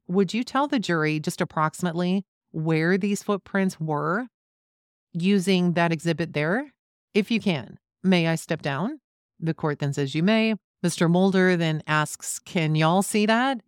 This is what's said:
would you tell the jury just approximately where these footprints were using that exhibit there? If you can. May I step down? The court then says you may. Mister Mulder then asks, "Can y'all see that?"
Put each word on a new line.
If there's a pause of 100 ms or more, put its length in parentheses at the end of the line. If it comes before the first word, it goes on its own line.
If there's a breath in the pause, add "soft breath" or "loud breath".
would
you
tell
the
jury
just
approximately (260)
where
these
footprints
were (840)
using
that
exhibit
there? (420)
If
you
can. (240)
May
I
step
down? (400)
The
court
then
says
you
may. (280)
Mister
Mulder
then
asks,
"Can
y'all
see
that?"